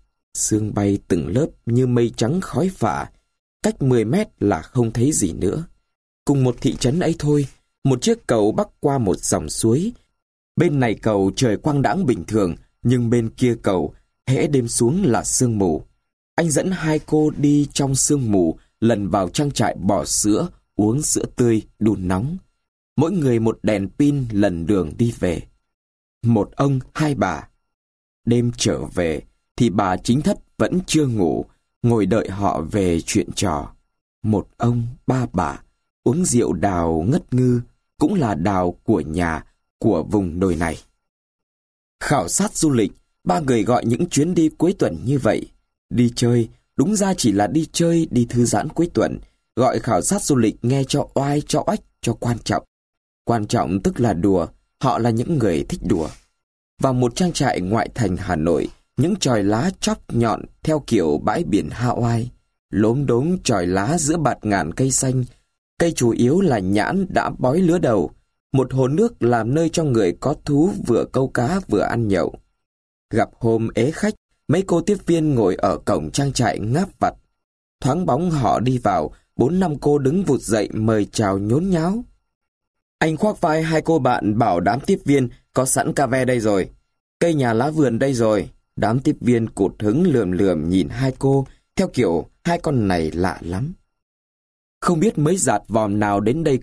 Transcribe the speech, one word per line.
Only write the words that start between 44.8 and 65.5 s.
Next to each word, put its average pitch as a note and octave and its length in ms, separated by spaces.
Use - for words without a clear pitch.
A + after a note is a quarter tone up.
như C#3 140
vậy. - 300
Đi A#2+ 260
chơi, A#2+ 320
đúng F#3+ 200
ra G3 180
chỉ G#2+ 180
là G2+ 140
đi D#3 260
chơi, E3 380
đi A#2+ 180
thư A#2+ 160
giãn A#2 240
cuối E3+ 260
tuần. F2 240
Gọi A#2+ 220
khảo G2+ 240
sát G3 200
du C#3+ 140
lịch A2 280
nghe C3+ 200
cho - 300
oai, C#3+ 320
cho - 200
oách, A3 140
cho A#2 120
quan A#2 260
trọng. - 260
Quan A2 200
trọng F#2+ 360
tức F#2 180
là A#2 120
đùa, E2+ 340
họ C3 180
là A#2 120
những C3 280
người E2+ 300
thích - 200
đùa. E2 200
Vào C3+ 100
một B2 240
trang F3 160
trại - 280
ngoại F#2+ 340
thành F#2 220
Hà F#2 200
Nội, D#2 320
những F3 200
chòi B2 280
lá A2+ 260
chóp - 320
nhọn A#2 300
theo D#3 240
kiểu E2 320
bãi D3 260
biển E2 240
Hawaii, A#2 580
lốm A#2 360
đốm C#3 320
chòi G2 280
lá G2+ 320
giữa D#3 180
bạt C3+ 260
ngàn F#2+ 320
cây C3 160
xanh. B2+ 340